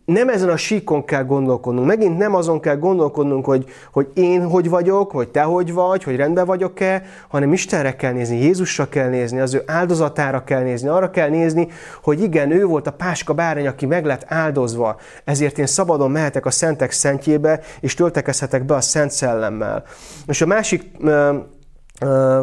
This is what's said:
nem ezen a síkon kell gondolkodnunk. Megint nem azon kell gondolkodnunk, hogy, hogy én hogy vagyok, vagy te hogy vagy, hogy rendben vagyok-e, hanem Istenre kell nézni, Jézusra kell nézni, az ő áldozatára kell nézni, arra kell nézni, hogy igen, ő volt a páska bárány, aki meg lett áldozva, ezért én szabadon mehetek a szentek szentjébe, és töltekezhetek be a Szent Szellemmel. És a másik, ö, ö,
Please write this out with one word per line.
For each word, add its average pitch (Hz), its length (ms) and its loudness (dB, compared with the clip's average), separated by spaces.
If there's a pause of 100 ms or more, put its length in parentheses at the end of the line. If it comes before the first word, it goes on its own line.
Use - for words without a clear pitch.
nem 226 240 4
ezen 185 200 2
a 165 80 2
síkon 156 480 -2
kell 139 180 -2
gondolkodnunk. 127 640 0
Megint 196 300 2
nem 202 180 2
azon 165 240 0
kell 156 180 0
gondolkodnunk, 147 680 0
hogy, 131 200 2 (260)
hogy 139 220 0
én 180 340 2
hogy 170 220 2
vagyok, 190 440 2
vagy 123 160 -2
te 143 120 0
hogy 170 320 0
vagy, 185 300 0
hogy 131 120 -2
rendben 165 300 0
vagyok-e, 185 560 -2 (280)
hanem 143 240 2
Istenre 151 420 -2
kell 131 160 -4
nézni, 120 260 -2
Jézusra 160 520 0
kell 131 200 0
nézni, 127 300 -2
az 127 140 0
ő 139 120 0
áldozatára 156 800 0
kell 131 180 0
nézni, 127 260 -2
arra 175 220 2
kell 165 200 0
nézni, 165 380 2 (360)
hogy 151 180 0
igen, 156 300 2
ő 190 140 4
volt 160 220 0
a 143 40 -4
páska 170 420 -4
bárány, 151 340 0
aki 131 180 -4
meg 156 200 0
lett 135 220 -2
áldozva, 123 680 -2 (280)
ezért 143 340 -2
én 143 80 0
szabadon 147 460 0
mehetek 143 340 -2
a 131 60 0
szentek 156 400 -2
szentjébe, 151 680 0 (200)
és 131 140 -4
töltekezhetek 139 720 -2
be 143 100 2
a 131 60 0
Szent 143 300 0
Szellemmel. 110 720 -4 (440)
És 143 140 -2
a 160 40 4
másik, 196 540 0
ö, 147 380 2 (640)
ö, 135 420 2